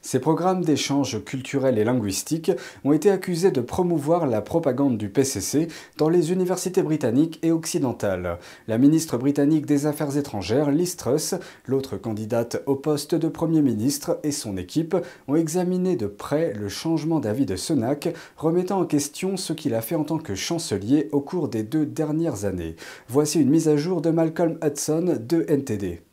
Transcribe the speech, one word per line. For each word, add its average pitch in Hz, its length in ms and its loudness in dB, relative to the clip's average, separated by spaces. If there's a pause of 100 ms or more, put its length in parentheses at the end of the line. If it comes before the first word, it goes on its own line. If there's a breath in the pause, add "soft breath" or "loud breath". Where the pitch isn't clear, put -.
Ces - 180 0
programmes 170 420 2
d'échange 139 600 0
culturel 131 520 0
et 107 60 4
linguistique 127 680 0 (320 loud breath)
ont 143 80 6
été 156 180 4
accusés 185 400 2
de 147 80 0
promouvoir 165 680 0
la 113 160 2
propagande 127 560 0
du 104 120 -4
P 131 160 4
C 104 160 -4
C 156 260 0 (300 loud breath)
dans 156 100 2
les 165 240 4
universités 185 500 0
britanniques 151 640 2
et 165 80 2
occidentales. 104 840 -2 (320 loud breath)
La 110 80 2
ministre 151 400 4
britannique 143 480 2
des 143 200 2
Affaires 147 300 -2
étrangères, 139 560 0
Liz 175 240 2
Truss, 151 400 0 (300 loud breath)
l'autre 135 320 -2
candidate 110 680 -2
au 139 80 2
poste 147 400 -2
de 160 120 0
Premier 160 340 2
ministre, 135 640 0
et 151 80 0
son 110 240 -6
équipe 160 400 -2 (320 loud breath)
ont 139 80 0
examiné 180 640 0
de 104 100 -2
près 151 460 -2
le 104 160 -6
changement 160 500 0
d'avis 117 280 0
de 95 100 -2
Sunak, 143 500 -2 (300 loud breath)
remettant 180 420 0
en 170 60 2
question 170 500 -2
ce 185 160 -6
qu'il 135 220 -2
a 113 80 0
fait 170 140 -4
en 156 100 0
tant 156 140 -2
que 104 160 -6
chancelier 135 760 0
au 143 80 2
cours 143 300 -4
des 110 140 -2
deux 147 220 0
dernières 151 600 -2
années. 85 320 -4 (320 loud breath)
Voici 151 320 2
une 127 80 6
mise 156 180 4
à 151 80 6
jour 165 240 0
de 160 120 2
Malcolm 165 520 2
Hudson 156 560 0
de 156 300 0
N 143 160 2
T 110 100 -2
D. 92 260 -6 (120)